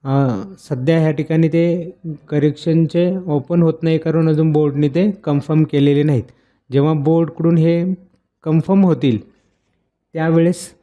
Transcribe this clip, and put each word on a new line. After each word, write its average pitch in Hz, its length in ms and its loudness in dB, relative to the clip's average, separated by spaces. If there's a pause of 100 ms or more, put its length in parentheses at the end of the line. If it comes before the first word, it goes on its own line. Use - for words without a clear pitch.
अ, 139 240 0 (420)
सध्या 151 300 0
ह्या 156 120 0
ठिकाणी 160 360 0
ते 170 460 -2 (360)
करेक्शनचे 165 880 0 (100)
ओपन 160 340 0
होत 160 200 2
नाही 160 160 0
कारण 160 320 0
अजून 160 220 0
बोर्डने 147 380 0
ते 185 220 0
कन्फर्म 156 520 -2
केलेले 143 400 2
नाहीत. 143 200 0 (480)
जेव्हा 143 220 2
बोर्डकडून 165 640 0
हे 170 360 0 (500)
कन्फर्म 185 420 2
होतील 131 460 0 (840)
त्यावेळेस 165 560 0 (120)